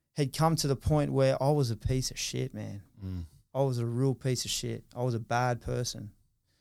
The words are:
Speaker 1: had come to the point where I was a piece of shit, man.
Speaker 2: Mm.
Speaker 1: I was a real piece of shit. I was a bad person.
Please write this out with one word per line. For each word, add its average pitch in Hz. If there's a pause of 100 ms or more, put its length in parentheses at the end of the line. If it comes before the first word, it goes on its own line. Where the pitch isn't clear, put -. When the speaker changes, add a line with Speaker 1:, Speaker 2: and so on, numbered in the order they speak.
(180)
Speaker 1:
had 143
come 160
to 151
the 135
point 143
where 135
I 135
was 143
a 110
piece 131
of -
shit, 127
man. 101 (200)
Speaker 2:
Mm. 92 (320)
Speaker 1:
I 135
was 127
a 117
real 123
piece 127
of 120
shit. 117 (120)
I 123
was 123
a 110
bad 123
person. 123 (500)